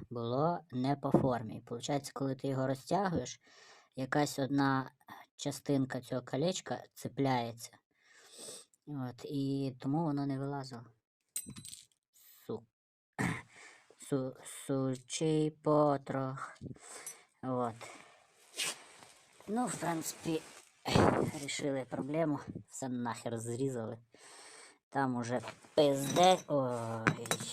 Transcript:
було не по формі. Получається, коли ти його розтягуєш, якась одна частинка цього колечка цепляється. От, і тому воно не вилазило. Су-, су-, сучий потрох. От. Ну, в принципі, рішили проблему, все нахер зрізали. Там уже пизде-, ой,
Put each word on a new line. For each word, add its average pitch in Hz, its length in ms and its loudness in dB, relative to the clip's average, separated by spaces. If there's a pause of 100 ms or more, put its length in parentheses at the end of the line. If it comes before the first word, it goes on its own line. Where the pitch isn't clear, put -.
(100)
було 127 480 0 (140)
не 131 240 0
по 139 140 -4
формі. 120 560 2
Получається, 139 480 -4
коли 135 200 -2
ти 135 140 -6
його 131 180 0
розтягуєш, 143 720 0 (560)
якась 139 420 0
одна 135 520 2 (460)
частинка 135 640 0
цього 127 220 -4
колечка 165 600 -2 (120)
цепляється. 120 800 -2 (1120)
От, 131 380 -8
і 139 540 0
тому 147 260 2
воно 143 220 0
не 139 120 -2
вилазило. 135 440 -6 (1600)
Су-, 117 160 -6 (1500)
су-, 131 260 -2 (300)
сучий 147 840 0
потрох. 139 1080 2 (840)
От. 123 320 0 (1700)
Ну, 233 180 0
в 170 80 -2
принципі, 165 680 -2 (1000)
рішили 135 480 -2
проблему, 143 480 0 (300)
все - 200 -8
нахер 120 500 -4
зрізали. 117 600 -4 (920)
Там 131 260 2
уже 117 240 0 (360)
пизде-, 147 600 8 (100)
ой, 117 800 0 (260)